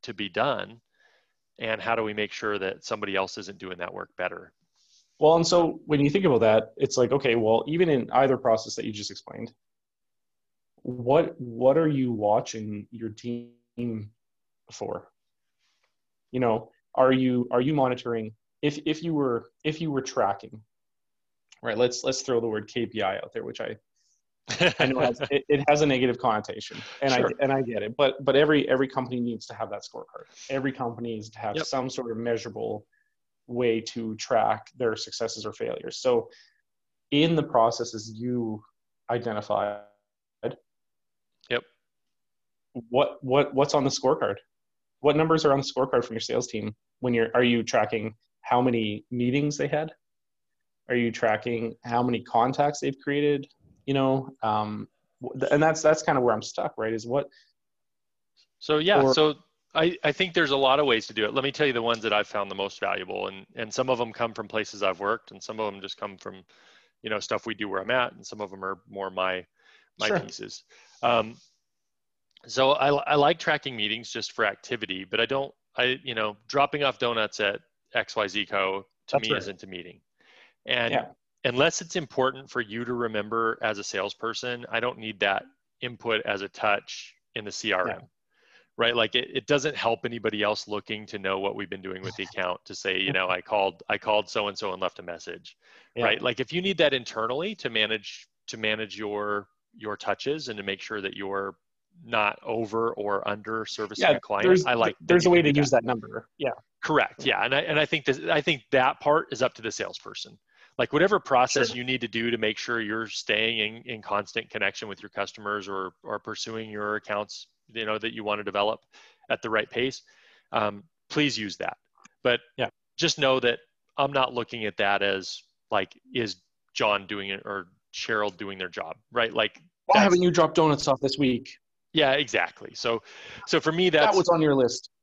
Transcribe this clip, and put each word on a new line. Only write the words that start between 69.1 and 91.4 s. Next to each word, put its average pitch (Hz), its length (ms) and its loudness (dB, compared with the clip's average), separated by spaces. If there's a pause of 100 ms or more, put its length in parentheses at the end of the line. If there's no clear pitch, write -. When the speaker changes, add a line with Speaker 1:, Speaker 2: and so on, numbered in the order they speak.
Speaker 1:
my, 92 360 -4 (520)
my 107 100 -2
Speaker 2:
Sure. 104 120 2
Speaker 1:
pieces. - 440 -14 (380)
Um, 117 340 2 (1080)
so 135 260 4
I, 143 160 4
I 143 260 2
like 151 240 6
tracking 143 380 -2
meetings 110 340 -4
just - 220 -8
for 113 120 0
activity, 98 600 -4
but 107 160 -2
I 117 60 2
don't, 135 260 -4 (240)
I, 127 260 0
you 123 120 -10
know, 107 220 -2 (120)
dropping 143 360 0
off 131 140 0
donuts 113 420 -2
at 101 200 0 (340)
X 120 220 -2
Y 107 100 2
Z 98 200 -4
Co. 98 400 -2 (220)
to - 80 -2
Speaker 2:
That's 113 120 0
Speaker 1:
me 135 60 2
Speaker 2:
right. 113 80 -2
Speaker 1:
isn't 98 200 -12
a 101 40 -18
meeting. 90 340 -16 (640)
And 120 260 0
Speaker 2:
Yeah. - 140 0 (380)
Speaker 1:
unless 135 360 2
it's 175 160 -8
important 135 540 -4
for 127 100 -4
you 113 240 -6
to 123 100 -4
remember 113 680 -2
as 107 160 -2
a 101 60 -10
salesperson, 113 840 -6
I 113 100 -2
don't 123 180 -4
need 110 220 -8
that 101 240 2 (360)
input 117 440 -2
as 101 180 -2
a 98 60 -8
touch - 680 -4 (200)
in 107 100 -8
the 101 80 -10
C 107 200 -4
R 92 180 0
M, 90 100 -6
Speaker 2:
Yeah. - 60 -20 (720)
Speaker 1:
right? 120 180 2
Like, 110 180 2
it, 123 200 0
it 131 120 -4
doesn't 147 300 2
help 117 300 -2
anybody 107 360 -2
else 104 240 0
looking 104 400 -8
to 104 120 -10
know 95 220 -2